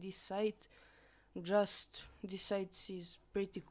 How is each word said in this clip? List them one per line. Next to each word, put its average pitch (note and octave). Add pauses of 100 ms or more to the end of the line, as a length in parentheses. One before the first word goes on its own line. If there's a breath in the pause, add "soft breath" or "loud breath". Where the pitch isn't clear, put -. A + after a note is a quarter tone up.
this F#3
site, G#3 (760 loud breath)
just G3 (200)
this F#3+
site G3 (140)
is F3+ (140)
pretty G3